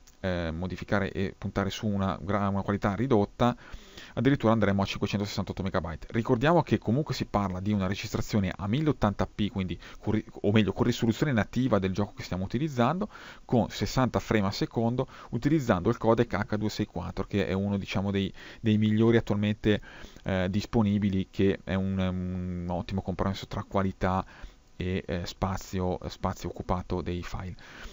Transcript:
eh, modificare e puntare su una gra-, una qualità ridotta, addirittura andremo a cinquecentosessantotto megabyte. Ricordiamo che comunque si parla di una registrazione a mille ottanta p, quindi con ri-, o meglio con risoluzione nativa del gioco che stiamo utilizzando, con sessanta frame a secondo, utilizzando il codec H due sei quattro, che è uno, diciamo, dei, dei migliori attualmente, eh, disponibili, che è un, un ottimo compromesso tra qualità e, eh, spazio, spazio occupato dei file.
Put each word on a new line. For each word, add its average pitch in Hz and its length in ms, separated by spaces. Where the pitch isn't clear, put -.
eh, 87 300
modificare 90 600
e - 260
puntare 98 320
su - 160
una 95 340
gra-, 101 280
una 98 140
qualità 101 340
ridotta, 120 600
addirittura 120 380
andremo 101 320
a - 20
cinquecentosessantotto 98 800
megabyte. 85 480
Ricordiamo 131 500
che - 160
comunque 131 380
si - 100
parla 98 340
di 98 120
una 98 160
registrazione 101 680
a 101 120
mille 147 220
ottanta 101 360
p, 101 240
quindi 92 300
con 104 140
ri-, 110 120
o 104 100
meglio 104 220
con 123 120
risoluzione 120 460
nativa 120 480
del 95 140
gioco 101 200
che - 80
stiamo 92 220
utilizzando, 139 640
con 117 240
sessanta 113 500
frame 104 260
a 98 60
secondo, 123 560
utilizzando 120 580
il 120 80
codec 117 360
H 104 240
due 107 120
sei - 160
quattro, 90 400
che 101 220
è 85 60
uno, 101 240
diciamo, 98 340
dei, 98 200
dei 107 180
migliori 110 400
attualmente, 104 640
eh, 92 280
disponibili, 101 800
che 95 320
è - 100
un, 95 240
un 90 720
ottimo 92 320
compromesso 95 460
tra 101 160
qualità 95 600
e, 90 300
eh, 87 200
spazio, 92 720
spazio - 400
occupato 90 520
dei 87 220
file. 92 320